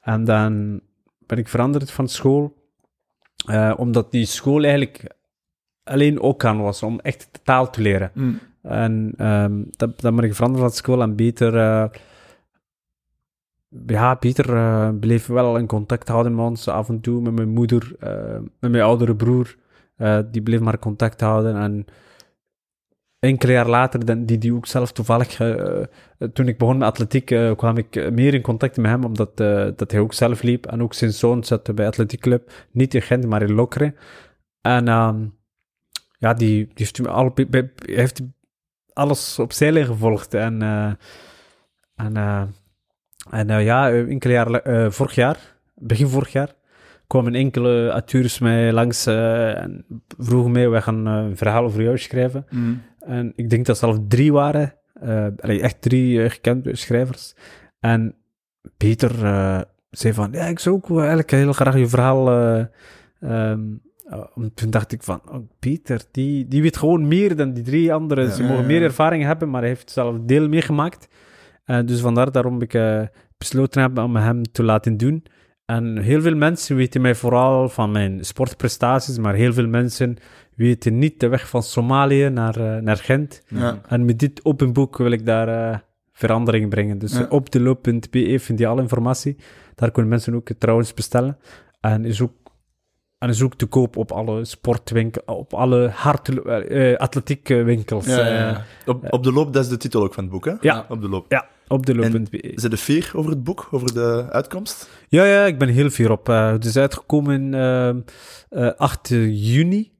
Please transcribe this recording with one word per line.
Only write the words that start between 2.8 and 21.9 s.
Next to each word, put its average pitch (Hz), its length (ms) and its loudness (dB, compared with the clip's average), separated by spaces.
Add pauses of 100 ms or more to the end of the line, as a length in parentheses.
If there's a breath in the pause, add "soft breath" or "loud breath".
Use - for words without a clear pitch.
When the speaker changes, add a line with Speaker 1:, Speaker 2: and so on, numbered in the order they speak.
Speaker 1:
Eh, 110 300 2
omdat 120 340 -2
die 117 140 0
school 147 380 0
eigenlijk 143 520 -2 (680)
alleen 143 380 2
ook 135 240 0
aan 107 160 2
was 104 220 -4
om 113 160 -4
echt - 320 -10
de - 120 -20
taal 127 260 2
te 117 120 -6
leren. 95 320 0
Speaker 2:
Mm. 131 260 -2 (220 loud breath)
Speaker 1:
En, 110 560 -2
ehm, 104 520 0
dat, - 320 -4
dan 117 140 2
ben 120 100 2
ik 104 100 -2
veranderd 127 280 0
van 120 80 2
school 127 300 0
en 110 140 0
beter, 117 420 2
eh, 110 280 2 (2000 loud breath)
ja, 120 280 2
Pieter, 123 400 0
eh, 110 340 2 (100)
bleef 113 280 2
wel 120 300 2
in 117 100 -2
contact 110 400 -2
houden 117 280 0
met 117 100 0
ons, 117 220 -4
af 110 220 -2
en 113 120 -4
toe 120 200 -2
met 117 120 -2
mijn 113 160 0
moeder, 117 500 0
eh, 110 400 -8 (200)
met 123 120 0
mijn 117 120 4
oudere 117 320 4
broer. 120 400 0 (400 soft breath)
Eh, 107 240 2 (120)
die 113 100 -4
bleef 113 180 0
maar 110 200 0
contact 110 420 -4
houden. 110 340 0
En 104 300 -4 (1300 soft breath)